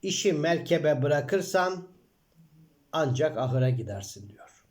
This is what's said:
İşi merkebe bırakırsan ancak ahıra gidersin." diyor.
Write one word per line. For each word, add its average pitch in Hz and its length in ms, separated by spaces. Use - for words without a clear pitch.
İşi 190 320
merkebe 151 680
bırakırsan 180 840
ancak 156 460
ahıra 127 320
gidersin." 101 600
diyor. - 420